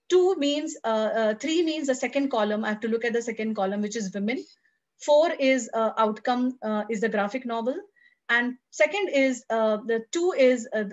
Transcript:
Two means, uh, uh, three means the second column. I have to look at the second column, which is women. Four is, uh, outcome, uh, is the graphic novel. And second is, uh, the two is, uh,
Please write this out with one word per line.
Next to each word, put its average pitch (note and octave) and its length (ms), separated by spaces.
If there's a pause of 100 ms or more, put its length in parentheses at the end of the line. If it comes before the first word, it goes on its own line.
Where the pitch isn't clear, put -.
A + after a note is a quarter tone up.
Two F4+ 280
means, D4 480
uh, A3 300
uh, A3 200
three D#4+ 300
means D#4 240
the C4 80
second C4+ 340
column. G#3+ 340
I G#3+ 40
have G#3+ 120
to A3+ 80
look A3+ 160
at A#3 80
the A#3 100
second A3 340
column, G3+ 260
which G#3 140
is G3 180
women. A#3 300 (600)
Four D4+ 340
is, C4 360
uh, A3 220
outcome, B3 640
uh, G#3+ 300
is A3 120
the A3+ 60
graphic G#3 380
novel. A#3 300 (540)
And B3 260 (140)
second F4 400
is, C4+ 380
uh, A3 280 (100)
the A3+ 240
two F4 260
is, B3+ 380
uh, G#3+ 180